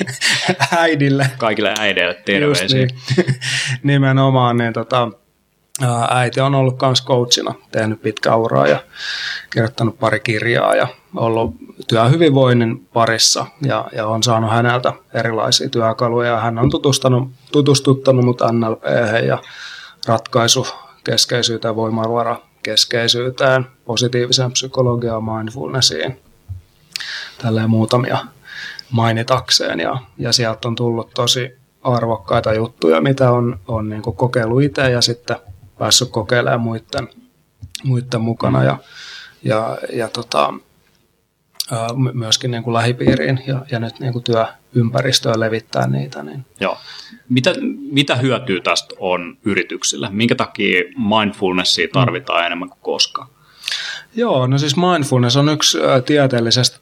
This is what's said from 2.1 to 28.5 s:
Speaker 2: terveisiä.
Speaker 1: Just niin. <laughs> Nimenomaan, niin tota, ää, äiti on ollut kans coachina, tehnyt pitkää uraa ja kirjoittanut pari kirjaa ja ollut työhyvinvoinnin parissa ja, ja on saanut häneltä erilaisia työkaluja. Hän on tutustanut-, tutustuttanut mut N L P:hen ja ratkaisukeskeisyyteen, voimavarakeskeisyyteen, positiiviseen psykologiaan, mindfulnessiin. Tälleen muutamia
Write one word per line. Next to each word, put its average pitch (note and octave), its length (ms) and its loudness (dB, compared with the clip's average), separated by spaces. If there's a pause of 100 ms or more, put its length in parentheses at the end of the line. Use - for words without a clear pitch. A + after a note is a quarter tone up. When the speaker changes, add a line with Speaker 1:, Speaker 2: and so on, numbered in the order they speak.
Speaker 2:
terveisiä. G#2 580 2
Speaker 1:
Just B2+ 120 0 (220)
niin. F3+ 100 2 (300)
<laughs> B2+ 260 -4
Nimenomaan, C3+ 720 4
niin A#2 160 0
tota, A#2 360 0 (760)
ää, A#2+ 280 0
äiti B2 300 0
on C#3 140 2
ollut C3 240 2
kans B2+ 260 0
coachina, A#2+ 500 0 (180)
tehnyt A2 300 -2
pitkää - 340 0
uraa A2+ 300 2
ja D2 160 2 (680)
kirjoittanut A2+ 480 -2
pari A2 220 0
kirjaa A2 540 0
ja A#2 140 2 (280)
ollut A2+ 380 0 (340)
työhyvinvoinnin B2+ 1040 4
parissa A2+ 540 2 (200)
ja, A2 260 -2
ja A2+ 140 -4
on A2 160 -2
saanut A2+ 280 2
häneltä A#2+ 420 2 (220)
erilaisia A#2 540 0
työkaluja. A#2 720 0
Hän A2+ 180 -2
on C3+ 120 2
tutustanut-, C3 600 2 (220)
tutustuttanut C3+ 720 4
mut B2 160 0 (120)
N A#2 180 0
L A2+ 40 -2
P:hen B2 520 0
ja C3 120 0 (680)
ratkaisukeskeisyyteen, A#2 1700 -2
voimavarakeskeisyyteen, A#2 1900 -2 (180)
positiiviseen B2 680 -2
psykologiaan, A#2+ 720 -2
mindfulnessiin. A2 960 -4 (1200)
Tälleen A2 280 0
muutamia A2+ 480 2 (720)